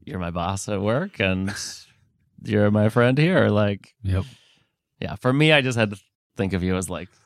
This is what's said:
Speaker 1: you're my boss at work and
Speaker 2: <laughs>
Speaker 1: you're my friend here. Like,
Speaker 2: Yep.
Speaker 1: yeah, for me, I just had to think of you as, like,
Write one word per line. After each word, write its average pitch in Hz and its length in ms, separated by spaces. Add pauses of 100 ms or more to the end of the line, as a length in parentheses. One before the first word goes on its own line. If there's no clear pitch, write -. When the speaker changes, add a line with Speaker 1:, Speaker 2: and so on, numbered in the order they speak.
Speaker 1:
you're - 140
my 85 120
boss 90 360
at 104 140
work 131 380
and 95 340 (480)
Speaker 2:
<laughs> - 420
Speaker 1:
you're 104 280
my 107 180
friend 123 280
here. 151 320
Like, 104 440 (100)
Speaker 2:
Yep. 92 220 (760)
Speaker 1:
yeah, - 160
for 127 160
me, 151 200
I 147 100
just 127 160
had 110 140
to 104 60 (380)
think 98 180
of 90 100
you 92 120
as, 92 140
like, 87 200 (160)